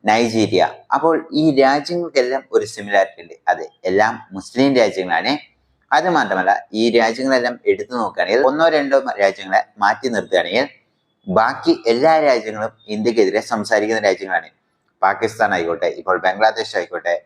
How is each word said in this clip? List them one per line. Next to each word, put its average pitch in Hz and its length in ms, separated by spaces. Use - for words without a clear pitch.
നൈജീരിയ. 110 540
അപ്പോൾ 160 200
ഈ 156 40
രാജ്യങ്ങൾക്കെല്ലാം 139 840
ഒരു 107 160
സിമിലാരിറ്റി 101 520
ഉണ്ട്, 85 120
അത് - 100
എല്ലാം 104 240
മുസ്ലിം 131 440
രാജ്യങ്ങളാണ്. 92 540
അത് 165 180
മാത്രമല്ല, 98 380
ഈ 113 40
രാജ്യങ്ങളെല്ലാം 120 600
എടുത്തു 104 280
നോക്കുകയാണെങ്കിൽ 101 500
ഒന്നോ 156 260
രണ്ടോ 139 240
രാജ്യങ്ങളെ 98 380
മാറ്റി 117 320
നിർത്തുകയാണെങ്കിൽ 95 500
ബാക്കി 117 480
എല്ലാ 156 220
രാജ്യങ്ങളും 110 440
ഇന്ത്യക്കെതിരെ 107 480
സംസാരിക്കുന്ന 107 540
രാജ്യങ്ങളാണ്. 92 440
പാകിസ്ഥാൻ 104 520
ആയിക്കോട്ടെ, 85 420
ഇപ്പോൾ 92 260
ബംഗ്ലാദേശ് 107 560
ആയിക്കോട്ടെ 87 340